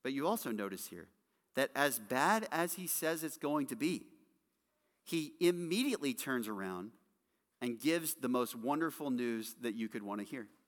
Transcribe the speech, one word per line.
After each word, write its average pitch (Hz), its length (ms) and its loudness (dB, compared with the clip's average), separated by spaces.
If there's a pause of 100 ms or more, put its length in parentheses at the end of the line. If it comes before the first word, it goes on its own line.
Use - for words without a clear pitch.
But 135 100 -4
you 139 140 0
also 208 240 0
notice 98 360 -4
here 87 220 -14 (460)
that 131 200 4
as 139 240 2
bad 151 520 4
as 170 220 0
he 185 140 -8
says 160 360 0
it's 156 140 -6
going 147 300 0
to 123 80 -4
be, 143 300 -2 (960)
he 156 360 -2
immediately 175 720 4
turns 123 340 0
around 95 440 -4 (720)
and 120 180 -2
gives 160 360 2
the 131 140 -2
most 123 260 2
wonderful 147 540 -2
news 120 520 -2
that 117 140 -2
you 113 120 -2
could 107 160 -6
want 101 180 -4
to 101 40 -6
hear. 113 220 -10 (200)